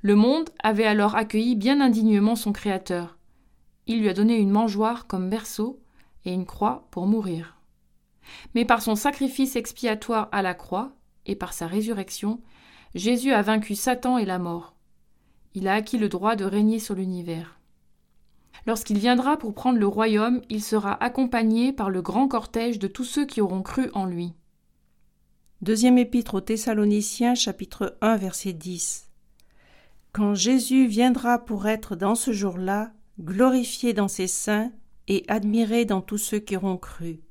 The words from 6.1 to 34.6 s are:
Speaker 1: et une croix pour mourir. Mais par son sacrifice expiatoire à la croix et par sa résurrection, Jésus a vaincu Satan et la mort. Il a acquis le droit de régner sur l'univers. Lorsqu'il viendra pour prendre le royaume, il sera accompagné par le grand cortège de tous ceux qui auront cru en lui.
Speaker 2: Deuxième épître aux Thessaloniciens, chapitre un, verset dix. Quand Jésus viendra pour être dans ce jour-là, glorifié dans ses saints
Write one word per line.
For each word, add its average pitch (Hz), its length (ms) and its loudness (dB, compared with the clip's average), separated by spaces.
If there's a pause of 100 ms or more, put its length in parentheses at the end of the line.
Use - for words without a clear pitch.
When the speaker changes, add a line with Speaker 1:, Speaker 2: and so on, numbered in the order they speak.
Speaker 1:
et 180 80 -4
une 180 120 -2
croix - 460 -4
pour 180 160 -4
mourir. 196 540 -2 (960)
Mais 233 80 4
par 233 180 2
son 220 140 0
sacrifice 269 580 -2
expiatoire 220 800 -4
à 202 100 0
la 180 120 -2
croix 220 420 -8 (300)
et 196 100 -4
par 180 160 -10
sa 165 160 -8
résurrection, 208 760 -4 (540)
Jésus 240 340 0
a 220 120 4
vaincu 214 340 0
Satan 247 420 0
et 220 60 0
la 185 160 -2
mort. 170 340 -8 (800)
Il 190 140 -2
a 190 60 4
acquis 220 220 -2
le 214 120 2
droit 196 260 0
de 202 100 -4
régner 214 360 2
sur 208 160 -8
l'univers. 175 640 -8 (1040)
Lorsqu'il 220 320 -2
viendra 247 380 4
pour 220 180 -8
prendre 254 240 0
le 202 80 4
royaume, 220 640 2
il 214 120 -4
sera 208 440 -2
accompagné 240 680 2
par 208 160 -2
le 185 140 -2
grand 214 240 2
cortège 233 540 -2
de 196 80 -2
tous 247 160 -6
ceux 285 220 -2
qui 247 140 -4
auront 190 220 0
cru - 320 -2
en 190 120 -2
lui. 175 260 -6 (1300)
Speaker 2:
Deuxième 226 340 4
épître 247 380 2
aux 190 80 -2
Thessaloniciens, 214 920 0
chapitre - 680 -6
un, 220 160 2
verset 190 340 -6
dix. 170 580 -10 (1000)
Quand 208 220 2
Jésus 254 520 4
viendra 240 520 2
pour 214 280 -4
être 220 300 -2
dans 196 180 2
ce 240 160 -2
jour-là, 196 640 -2 (260)
glorifié 240 760 2
dans 202 120 0
ses 190 200 -4
saints 214 440 -2 (380)